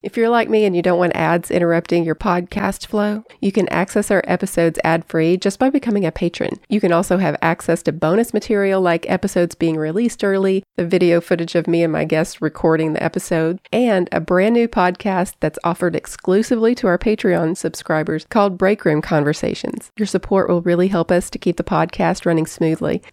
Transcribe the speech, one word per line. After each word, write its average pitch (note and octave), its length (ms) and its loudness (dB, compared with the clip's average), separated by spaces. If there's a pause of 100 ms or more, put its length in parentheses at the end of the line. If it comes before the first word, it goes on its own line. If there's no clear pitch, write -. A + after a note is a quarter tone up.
If - 160 -8
you're A3+ 100 2
like A#3 220 2
me G#3+ 160 4
and F#3 100 2
you F3 60 2
don't F3 180 2
want F3 160 2
ads E3+ 340 0
interrupting E3+ 540 2
your E3 100 0
podcast F#3+ 760 -4
flow, G#3 360 -2 (160)
you G3 140 -2
can F#3+ 160 0
access G3 420 -2
our G3 160 4
episodes F3 560 0
ad-free E3 540 0
just G3 220 -2
by C4 100 4
becoming A#3 360 0
a D#3+ 60 0
patron. - 560 -4
You G3+ 140 0
can F3 100 2
also F3+ 280 2
have D#3+ 220 0
access E3 420 0
to D#3 100 0
bonus F3 400 0
material G3 480 0
like E3+ 280 0
episodes F3+ 460 0
being E3 220 0
released E3+ 440 -2
early, G3 440 0 (100)
the F3 100 -2
video E3+ 360 4
footage E3+ 340 -4
of E3 120 0
me E3+ 160 2
and D#3+ 100 0
my D#3 100 0
guests D#3 380 -2
recording D#3+ 500 0
the D#3+ 100 -4
episode, E3 600 -2 (100)
and G#3+ 400 0
a - 80 -2
brand F#3 360 2
new A#3 120 2
podcast F#3 720 0
that's D#3 240 -4
offered E3+ 320 -2
exclusively A3 800 0
to A#3 120 -2
our F3 100 2
Patreon F3 580 0
subscribers D#3+ 760 -4
called G3+ 280 2
Break G3 260 0
Room D#3 180 2
Conversations. - 960 -2
Your G#3+ 100 -2
support F#3+ 440 0
will F3 140 2
really F3+ 260 2
help F3+ 240 0
us F3+ 160 0
to - 100 -12
keep F3 160 -2
the - 80 -6
podcast E3+ 640 -2
running D#3+ 200 2
smoothly. D#3+ 560 -4 (120)